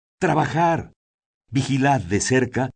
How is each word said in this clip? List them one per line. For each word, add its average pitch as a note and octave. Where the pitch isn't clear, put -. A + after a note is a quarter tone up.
trabajar. D#3
Vigilad C3+
de F#2
cerca B2+